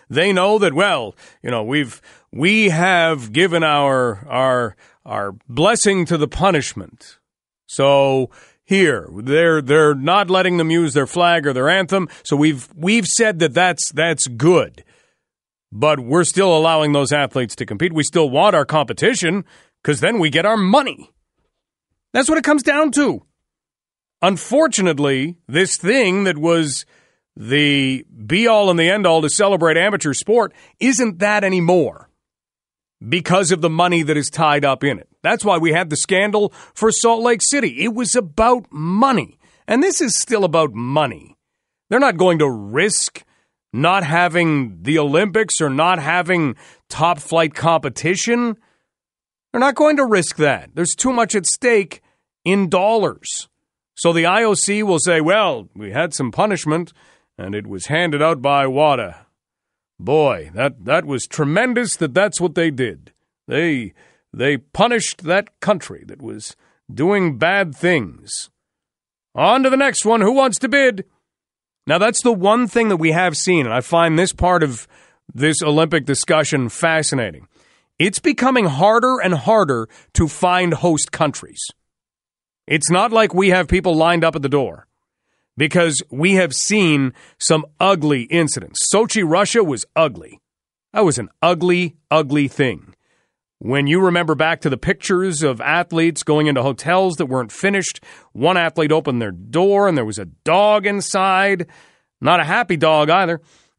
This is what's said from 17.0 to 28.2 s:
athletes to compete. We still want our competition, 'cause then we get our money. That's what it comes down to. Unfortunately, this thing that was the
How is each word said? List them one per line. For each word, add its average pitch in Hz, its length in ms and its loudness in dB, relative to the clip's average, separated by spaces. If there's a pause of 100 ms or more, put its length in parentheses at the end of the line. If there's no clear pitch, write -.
athletes 135 440 -2
to 123 100 -8
compete. 107 260 -4
We 156 100 0
still 151 280 2
want 175 260 2
our 143 80 2
competition, 160 800 -2 (380)
'cause 143 180 -2
then 208 180 0
we 156 120 0
get 160 160 0
our 220 100 2
money. 214 560 0 (1000)
That's 254 160 0
what 311 100 2
it 277 60 -4
comes 294 180 2
down 294 300 0
to. 233 300 0 (1000)
Unfortunately, 175 1120 0 (100)
this 165 300 -2
thing 196 480 0
that 170 140 -2
was 160 480 -2 (500)
the 135 680 0 (220)